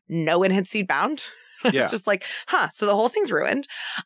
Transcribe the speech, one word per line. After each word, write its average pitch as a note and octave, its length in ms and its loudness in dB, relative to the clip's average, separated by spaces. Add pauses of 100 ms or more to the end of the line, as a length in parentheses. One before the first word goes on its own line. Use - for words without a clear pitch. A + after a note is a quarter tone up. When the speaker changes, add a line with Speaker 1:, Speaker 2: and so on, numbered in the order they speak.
Speaker 1:
no E3 300 2
one G3 120 4
had F#3+ 160 2
seen G#3 180 -2
Bound. G#3+ 460 0
<laughs> - 60 -20 (280)
It's A3 80 4
Speaker 2:
Yeah. C3 140 2
Speaker 1:
just A3 200 -4
like, G3 180 0 (220)
"Huh, F4+ 260 2
so - 120 -2
the G#3 80 4
whole G#3+ 140 2
thing's F#4 240 -2
ruined." F#3 380 0 (360)